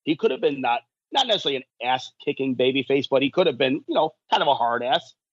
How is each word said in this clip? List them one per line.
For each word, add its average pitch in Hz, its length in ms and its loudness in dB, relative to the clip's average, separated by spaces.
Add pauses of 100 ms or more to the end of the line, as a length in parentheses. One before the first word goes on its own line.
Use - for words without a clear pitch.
He 147 120 -2
could 226 140 2
have 131 100 -6
been 143 200 0
not, 120 220 -2 (300)
not 269 140 0
necessarily 160 300 -2
an 123 300 -10
ass-kicking 131 720 -4
babyface, 131 520 0
but 135 140 2
he 139 80 0
could 185 160 2
have 135 120 0
been, 135 280 0
you 330 80 -4
know, 156 200 0 (160)
kind 180 120 2
of 156 60 0
a 139 60 6
hard 120 280 0
ass. 143 320 -2 (180)